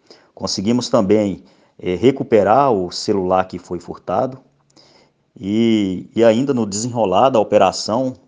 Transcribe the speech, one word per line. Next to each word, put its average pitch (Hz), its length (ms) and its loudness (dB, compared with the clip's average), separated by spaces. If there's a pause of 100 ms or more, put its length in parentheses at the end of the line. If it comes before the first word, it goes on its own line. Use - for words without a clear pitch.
(340)
Conseguimos 107 540 -4
também, 104 560 0 (340)
eh, 92 160 -4
recuperar 120 800 2
o 90 180 -2
celular 92 540 -2
que 90 140 -14
foi 87 200 -10
furtado. 113 600 -6 (1000)
E, 104 760 -2
e 110 100 2
ainda 120 280 4
no 117 140 -2
desenrolar 110 640 0
da 120 80 0
operação, 104 760 0 (140)